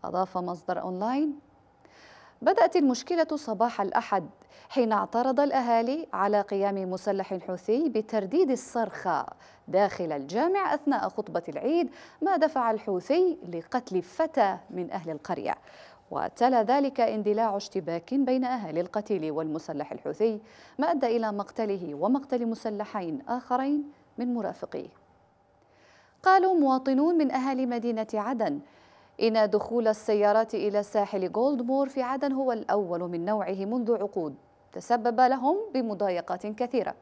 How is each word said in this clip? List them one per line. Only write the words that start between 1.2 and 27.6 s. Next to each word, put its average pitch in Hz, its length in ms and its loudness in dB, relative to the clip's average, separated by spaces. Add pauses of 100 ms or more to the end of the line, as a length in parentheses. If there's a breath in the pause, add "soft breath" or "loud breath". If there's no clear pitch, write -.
"بدأت 339 340 4
المشكلة 311 580 2
صباح 233 460 -2
الأحد 202 480 0 (400 loud breath)
حين 233 240 2
اعترض 233 480 2
الأهالي 254 720 2
على 202 280 2
قيام 196 500 -2
مسلح 190 440 -2
حوثي 214 540 0
بترديد 220 640 0
الصرخة 196 760 -2 (420 loud breath)
داخل 180 440 2
الجامع 277 600 0
أثناء 240 340 0
خطبة 170 400 -4
العيد، 262 420 0 (320 loud breath)
ما 381 140 2
دفع 269 340 2
الحوثي 226 680 0 (140)
لقتل 185 500 -4
فتى 202 560 0 (120)
من 175 200 -6
أهل 170 200 -8
القرية". 151 440 -6 (560 loud breath)
وتلا 233 520 2
ذلك 269 380 2
اندلاع 214 560 0
اشتباك 170 580 -6
بين 262 300 2
أهالي 208 360 -4
القتيل 185 500 -2
والمسلح 156 640 -6
الحوثي، 214 480 -2 (380 loud breath)
ما 302 120 2
أدى 277 160 0 (100)
إلى 220 160 0
مقتله 196 640 -4
ومقتل 240 520 0
مسلحين 208 840 -4
آخرين 262 560 -2 (340 loud breath)
من 247 160 -2
مرافقيه. - 540 -6 (1300 soft breath)
قالوا 381 320 6
مواطنون 269 600 4
من 302 160 4
أهالي 262 360 -2